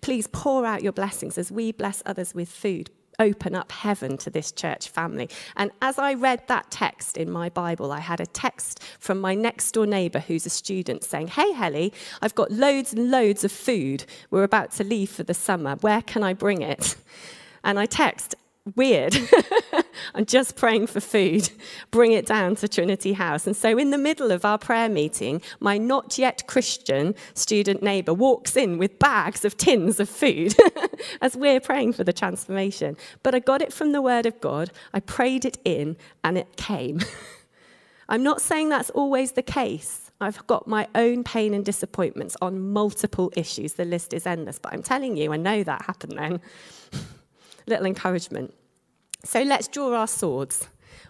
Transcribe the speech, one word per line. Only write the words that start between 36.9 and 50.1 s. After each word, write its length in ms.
<laughs> 1040
I'm 140
not 180
saying 280
that's 220
always 400
the 100
case. 680
I've 260
got 200
my 280
own 280
pain 300
and 120
disappointments 760
on 300
multiple 640
issues. 380
The 120
list 280
is 120
endless, 340
but 140
I'm 100
telling 340
you, 160
I 40
know 260
that 200
happened 340
then. 240
<laughs> 760
Little 180
encouragement. 680
So 160
let's 260
draw 280
our 120
swords. 600